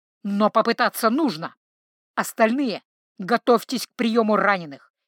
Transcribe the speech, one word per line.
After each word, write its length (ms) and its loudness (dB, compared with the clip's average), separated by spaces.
но 280 0
попытаться 600 0
нужно. 460 -2
Остальные 680 0
готовьтесь 680 0
к 80 -20
приему 420 2
раненых 560 -2